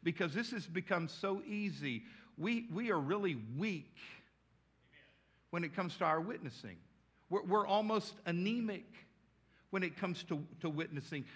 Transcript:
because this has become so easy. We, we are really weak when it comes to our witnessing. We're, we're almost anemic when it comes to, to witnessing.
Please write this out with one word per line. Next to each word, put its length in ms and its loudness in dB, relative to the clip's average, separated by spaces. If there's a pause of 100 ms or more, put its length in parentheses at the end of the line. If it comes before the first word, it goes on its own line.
because 320 2
this 160 0
has 160 -4
become 420 0
so 380 -2
easy. 560 -2 (340)
We, 380 0
we 160 0
are 80 4
really 400 2 (180)
weak 400 -2 (1500)
when 140 0
it 100 -4
comes 220 0
to 80 2
our 160 6
witnessing. 560 -6 (540)
We're, 140 2
we're 220 6
almost 480 4 (120)
anemic 580 2 (880)
when 120 2
it 140 0
comes 280 -2
to, 200 -2 (160)
to 80 0
witnessing. 560 -4 (120)